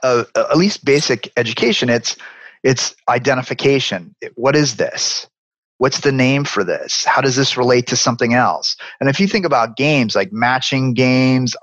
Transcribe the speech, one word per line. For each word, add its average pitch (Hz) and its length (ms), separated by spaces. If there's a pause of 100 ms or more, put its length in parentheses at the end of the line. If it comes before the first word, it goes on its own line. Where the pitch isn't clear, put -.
of, 123 320
uh, 113 160
at 143 60
least 190 280
basic 139 520
education, 123 520
it's, 117 280 (460)
it's 131 320 (140)
identification. 127 1120
It, - 140
what 131 200
is 143 200
this? - 520 (500)
What's 131 240
the 143 100
name 135 340
for 101 180
this? - 420
How - 160
does 135 140
this 135 220
relate 123 300
to - 100
something 127 360
else? 107 420 (240)
And 135 100
if - 100
you 196 80
think 208 180
about 117 320
games 135 380
like 98 160
matching 127 640
games, 127 680